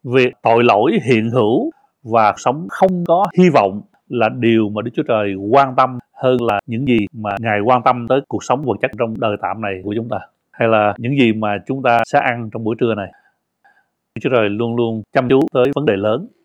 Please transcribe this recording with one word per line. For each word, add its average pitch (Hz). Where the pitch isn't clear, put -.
Việc 123
tội 117
lỗi 120
hiện 117
hữu 123
và 110
sống 147
không 180
có 175
hy 180
vọng 104
là 113
điều 117
mà 104
Đức 120
Chúa 156
Trời 107
quan 123
tâm 131
hơn 127
là 107
những 123
gì 113
mà 107
Ngài 107
quan 120
tâm 123
tới 131
cuộc 104
sống 127
vật 117
chất 123
trong 110
đời 104
tạm 101
này 98
của 104
chúng 117
ta, 107
hay 120
là 104
những 127
gì 117
mà 107
chúng 135
ta 120
sẽ -
ăn 120
trong 113
buổi 113
trưa 117
này. 98
Đức -
Chúa 143
Trời 113
luôn 117
luôn 113
chăm 127
chú 135
tới 123
vấn 143
đề 107
lớn. 110